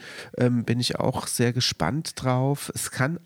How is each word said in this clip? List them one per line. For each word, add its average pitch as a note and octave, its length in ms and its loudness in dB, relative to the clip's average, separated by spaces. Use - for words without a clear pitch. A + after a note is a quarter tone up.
ähm, B2 260 4
bin A#2 160 0
ich - 180 0
auch - 300 0
sehr B2 240 2
gespannt B2+ 640 0
drauf. C3 580 0
Es - 180 -6
kann D3 340 0